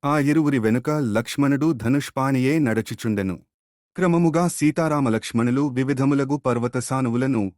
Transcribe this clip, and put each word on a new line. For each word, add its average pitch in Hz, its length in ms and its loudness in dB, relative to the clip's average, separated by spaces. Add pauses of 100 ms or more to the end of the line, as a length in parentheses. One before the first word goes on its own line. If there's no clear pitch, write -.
ఆ 147 140 0
ఇరువురి 147 400 2
వెనుక 117 320 2
లక్ష్మణుడు 139 800 0
ధనుష్పాణియే 135 840 0
నడచుచుండెను. 110 800 -2 (580)
క్రమముగా 170 520 2
సీతారామ 151 600 0
లక్ష్మణులు 120 600 0
వివిధములగు 139 680 0
పర్వత 120 420 -2
సానువులను 123 800 -2